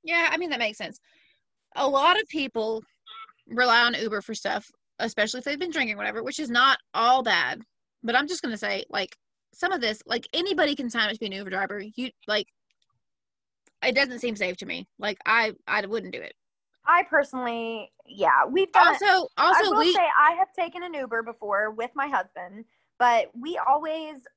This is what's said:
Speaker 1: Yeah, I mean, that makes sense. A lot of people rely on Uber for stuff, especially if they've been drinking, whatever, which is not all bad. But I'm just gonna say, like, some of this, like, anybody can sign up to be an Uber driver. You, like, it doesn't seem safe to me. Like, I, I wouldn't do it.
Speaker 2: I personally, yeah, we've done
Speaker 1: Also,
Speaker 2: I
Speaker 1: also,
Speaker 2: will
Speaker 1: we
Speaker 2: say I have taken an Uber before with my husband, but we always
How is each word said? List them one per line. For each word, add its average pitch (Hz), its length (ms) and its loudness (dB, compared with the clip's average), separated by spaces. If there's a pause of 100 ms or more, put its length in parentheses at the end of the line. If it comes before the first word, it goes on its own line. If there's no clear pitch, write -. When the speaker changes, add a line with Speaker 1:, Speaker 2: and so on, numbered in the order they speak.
Speaker 1:
Yeah, 339 280 0
I 320 60 -2
mean, 349 120 -4
that 254 100 -4
makes 214 200 -4
sense. 175 200 -12 (760)
A 277 100 2
lot 302 320 4
of 440 80 -4
people 226 560 -4 (640)
rely 240 380 4
on 240 80 2
Uber 208 280 -4
for 226 120 -12
stuff, - 360 -6 (300)
especially 220 380 -2
if 247 80 -12
they've 285 140 -4
been 349 120 -4
drinking, 247 260 -2
whatever, 214 260 -6
which 277 160 -8
is 285 100 -6
not 247 280 4 (160)
all 247 300 4
bad. 160 380 0 (420)
But 233 120 -2
I'm 277 120 4
just 349 140 -8
gonna 226 160 -6
say, 202 320 -4
like, - 260 -6 (380)
some 370 180 -2
of 349 100 -2
this, 220 260 -2
like, 240 260 -4
anybody 320 420 0
can 247 140 -6
sign 220 180 0
up 202 60 -2
to 214 60 -10
be 220 80 -6
an 196 40 -6
Uber 196 200 -8
driver. 196 280 -4 (160)
You, 254 140 -6 (180)
like, 208 200 0 (1300)
it 247 140 0
doesn't 254 240 0
seem 233 160 -4
safe 185 220 -4
to - 80 -14
me. 175 220 -10 (120)
Like, 202 260 -4
I, 220 280 2 (140)
I 202 180 -2
wouldn't 196 280 -6
do - 80 -10
it. - 120 -14 (520)
Speaker 2:
I 349 180 4
personally, 240 880 -2 (140)
yeah, 202 400 2
we've 339 260 0
done 359 180 8
Speaker 1:
Also, 320 160 0 (320)
Speaker 2:
I 269 80 2
Speaker 1:
also, 381 260 4
Speaker 2:
will 285 80 2
Speaker 1:
we 349 140 4
Speaker 2:
say 339 120 2 (140)
I 311 140 6
have 370 200 0
taken 349 300 -6
an 349 100 -10
Uber 233 300 -4
before 214 480 -4
with 226 240 -8
my 277 120 -2
husband, 190 580 -6 (340)
but 240 400 4
we 320 180 -6
always 311 580 -2 (200)